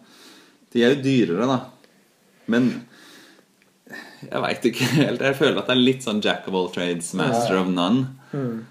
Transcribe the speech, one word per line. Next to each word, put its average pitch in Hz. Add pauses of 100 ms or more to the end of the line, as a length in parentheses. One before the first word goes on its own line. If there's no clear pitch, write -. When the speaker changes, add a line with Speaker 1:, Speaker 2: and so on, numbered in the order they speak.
(720)
Speaker 1:
de 117
er 123
jo 139
dyrere 120
da. 131 (840)
Men 117 (1400)
jeg -
vet -
ikke 120
helt. 120
Jeg 139
føler 135
at -
det 127
er 127
litt 131
sånn 107
jack 90
of 95
all 90
trades, 87
master 90
Speaker 2:
Ja, 95
ja. -
Speaker 1:
of 92
none. 92 (260)
Speaker 3:
Mm. 117